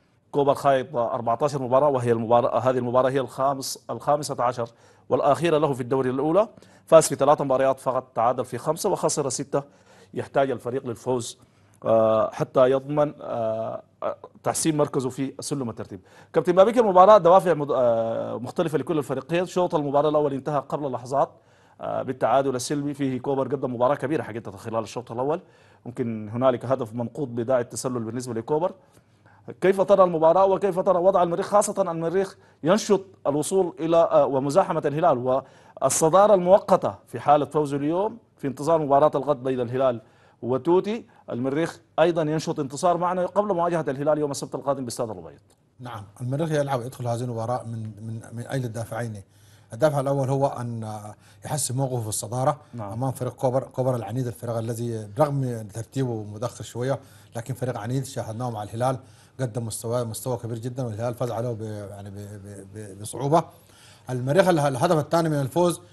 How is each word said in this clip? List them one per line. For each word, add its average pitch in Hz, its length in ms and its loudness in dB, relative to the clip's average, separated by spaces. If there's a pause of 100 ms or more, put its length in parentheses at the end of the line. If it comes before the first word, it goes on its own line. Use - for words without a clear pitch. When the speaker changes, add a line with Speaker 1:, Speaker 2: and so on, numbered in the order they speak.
(300)
Speaker 1:
كوبر 143 240 2
خايض 135 420 2
أربعتاشر 120 680 -2
مباراة، 131 260 4
وهي 120 240 2
المباراة، 117 460 2
هذه 127 200 2
المباراة 127 320 2
هي 135 100 0
الخامس، 135 680 -4
الخامسة 143 520 -2
عشر 120 260 -2 (400)
والأخيرة 147 500 2
له 147 140 2
في 127 80 -4
الدوري 127 300 -2
الأولى. 156 380 2 (380)
فاز 160 220 8
في 151 60 -4
ثلاث 143 260 4
مباريات 135 400 0
فقط، 127 340 -4
تعادل 123 300 0
في 123 140 -10
خمسة، 165 320 -2
وخسر 156 380 -2
ستة. 139 340 -4 (520)
يحتاج 135 360 0
الفريق 123 360 -6
للفوز، 120 520 -6 (460)
آه، 110 480 4
حتى 131 380 2
يضمن، 147 500 0
آه، 113 600 -6 (200)
آه، - 140 -6 (260)
تحسين 151 340 -2
مركزه 143 320 0
في 131 320 -6
سلم 135 300 -6
الترتيب. 104 300 -12 (320)
كابتن 170 200 2
بابيك، 202 260 6
المباراة 208 400 10
دوافع 170 360 6
مد-، 143 200 -4
آه، 113 640 0
مختلفة 151 400 -2
لكل 151 200 -4
الفريقين. 147 480 -4
شوط 175 280 0
المباراة 143 340 2
الأول 151 240 2
انتهى 139 260 -4
قبل 143 340 -6
لحظات، 127 380 -2 (500)
آه، 110 220 -6
بالتعادل 127 540 0
السلبي، 143 380 -4
فيه 131 260 -4
كوبر 135 280 -2
قدم 131 260 -4
مباراة 123 200 2
كبيرة 135 280 -4
حقيقة 110 280 -10
خلال 110 320 -6
الشوط 117 300 -10
الأول، 139 280 -2 (460)
ممكن 113 420 -6
هنالك 120 360 0
هدف 120 300 -2
منقوط 120 340 -6
بداعي 120 320 0
التسلل 120 440 -6
بالنسبة 120 300 -8
لكوبر. 151 380 -2 (880)
كيف 190 200 4
ترى 190 240 6
المباراة 170 400 4
وكيف 190 340 0
ترى 185 200 2
وضع 185 240 4
المريخ، 175 240 0
خاصة 208 360 2 (100)
المريخ 165 440 -2 (260)
ينشط 190 380 2 (260)
الوصول 156 540 0
إلى، 165 160 2
آه، 156 300 6
ومزاحمة 143 580 2
الهلال 139 580 0 (400)
والصدارة 180 520 6
المؤقتة 180 600 4 (120)
في 120 140 -10
حالة 147 240 4
فوزه 143 320 -2
اليوم، 180 420 -2 (180)
في - 100 -8
انتظار 147 360 0
مباراة 143 320 6
الغد 135 280 -2
بين 131 180 -2
الهلال 123 400 0 (420)
وتوتي؟ 170 640 0 (240)
المريخ 135 500 -4 (180)
أيضًا 165 240 4
ينشط 156 380 -2
انتصار 147 360 0
معنا 180 300 -2
قبل 202 280 -2
مواجهة 170 340 0
الهلال 147 300 0
يوم 147 120 -2
السبت 139 240 -8
القادم 135 300 -2
باستاد 120 260 -6
الأبيض. 80 280 -14 (420)
Speaker 2:
نعم، 120 220 -14 (180)
المريخ 139 300 -4
يلعب، 139 320 0
يدخل 123 240 -10
هذه 117 140 -2
المباراة 120 420 -4
من، 113 200 -10
من، 110 380 -12 (120)
من 117 140 -12
أجل 131 180 -4
الدافعين. 113 580 -8 (500)
الدافع 143 280 2
الأول 135 280 0
هو 139 180 0
أن 113 520 -6 (460)
يحسن 143 320 -4
موقفه 131 240 -2
في 107 80 -8
الصدارة 127 520 -2 (140)
Speaker 1:
نعم. 104 180 -10
Speaker 2:
أمام 127 200 -4
فريق 127 200 -6
كوبر. 131 300 0
كوبر 131 340 -2
العنيد، 117 300 -6
الفريق 117 300 -6
الذي 113 600 -6
برغم 131 580 -2
ترتيبه 113 500 -4
متأخر 107 400 -10
شوية، 127 340 -4 (380)
لكن 117 180 -8
فريق 120 240 -6
عنيد، 123 260 -4
شاهدناه 113 460 -8
مع 107 120 -8
الهلال، 117 360 -4 (420)
قدم 117 260 -6
مستوى، 120 380 -4
مستوى 117 320 -6
كبير 117 220 -8
جدًا، 123 240 -8
والهلال 117 320 -6
فاز 123 160 -6
عليه 117 200 -4
ب-، 110 120 -8
يعني 101 480 -12
ب-، 98 40 -16
ب-، 101 600 -16
ب-، 101 260 -14
بصعوبة. 143 440 0 (640)
المريخ 139 380 2
اله-، 151 180 4
الهدف 151 320 2
الثاني 165 300 0
من 151 120 0
الفوز 170 400 0 (120)